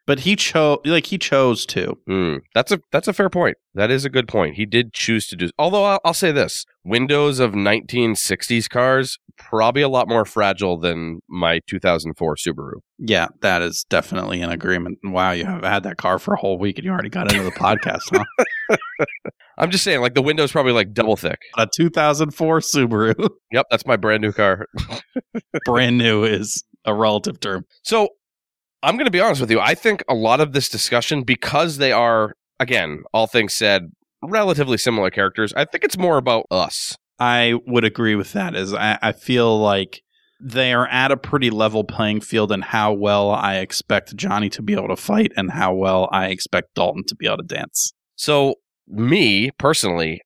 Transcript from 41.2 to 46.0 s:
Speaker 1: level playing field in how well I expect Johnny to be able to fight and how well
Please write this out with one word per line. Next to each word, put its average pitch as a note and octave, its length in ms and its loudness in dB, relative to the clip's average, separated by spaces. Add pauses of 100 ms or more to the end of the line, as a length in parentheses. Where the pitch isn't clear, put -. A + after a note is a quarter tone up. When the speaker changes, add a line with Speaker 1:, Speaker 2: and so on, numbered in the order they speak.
Speaker 1:
level G#2+ 340 0
playing G#2+ 360 -2
field G#2+ 320 0
in G2 80 -2
how G#2+ 320 0
well G2+ 380 2
I G2+ 280 0
expect - 580 -4
Johnny G2+ 340 -2
to - 120 -12
be G#2 120 -2
able G2+ 140 -4
to F#2 80 -2
fight A2 400 0
and F#2+ 160 -4
how F#2 200 0
well F#2+ 400 0